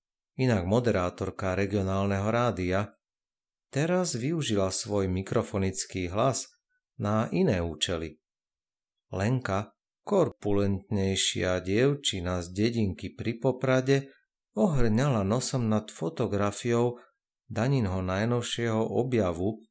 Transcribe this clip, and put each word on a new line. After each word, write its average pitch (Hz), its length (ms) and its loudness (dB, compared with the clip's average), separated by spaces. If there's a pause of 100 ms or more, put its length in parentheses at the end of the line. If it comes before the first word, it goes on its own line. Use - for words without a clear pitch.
(360)
inak 117 300 2
moderátorka 92 880 0
regionálneho 98 720 0
rádia, 104 640 0 (800)
teraz 165 480 0
využila 117 560 0
svoj 104 320 0
mikrofonický 95 1040 -2
hlas 113 400 0 (480)
na 107 320 0
iné 135 320 2
účely. 82 560 -4 (960)
Lenka, 104 640 -2 (260)
korpulentnejšia 98 1600 0
dievčina 95 800 0
z 85 80 -8
dedinky 104 640 -2
pri 117 240 -6
Poprade, 131 720 0 (480)
ohrňala 127 640 4
nosom 113 480 0
nad 107 180 0
fotografiou 117 1120 0 (520)
Daninho 107 520 0
najnovšieho 113 800 0
objavu 107 880 0